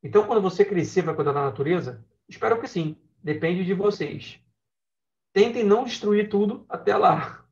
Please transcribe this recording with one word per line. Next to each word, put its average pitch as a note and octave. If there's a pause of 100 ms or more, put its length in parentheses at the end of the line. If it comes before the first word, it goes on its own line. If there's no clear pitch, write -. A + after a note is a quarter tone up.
Então, G3+
quando A3+
você F#3
crescer, F3+
vai D#3+
cuidar D3
da C#3+
natureza? C#3 (240)
Espero A4+
que C#4
sim. D#3 (240)
Depende E3
de F#3
vocês. - (920)
Tentem A#3
não G#3+
destruir G#3
tudo G#3
até -
lá. -